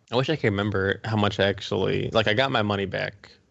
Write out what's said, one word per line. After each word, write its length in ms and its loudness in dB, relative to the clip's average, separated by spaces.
I 60 0
wish 120 2
I 80 0
could 140 0
remember 540 0
how 120 -2
much 240 2
I 40 4
actually, 680 -2
like, 160 2
I 60 2
got 160 2
my 120 2
money 240 0
back. 440 -8